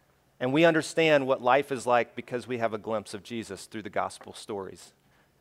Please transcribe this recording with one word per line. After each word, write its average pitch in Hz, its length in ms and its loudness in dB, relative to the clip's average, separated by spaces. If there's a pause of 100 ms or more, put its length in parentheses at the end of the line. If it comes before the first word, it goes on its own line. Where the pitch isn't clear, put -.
(400)
And 127 140 -2
we 160 100 6
understand 156 640 4
what 131 140 0
life 131 280 4
is 117 160 -6
like 120 300 2
because 120 320 -10
we 120 120 -6
have 113 140 0
a 113 40 -6
glimpse 104 360 -6
of 101 100 -14
Jesus 107 420 -10
through 110 160 -12
the 101 80 -12
gospel 95 440 -6
stories. 95 600 -12 (480)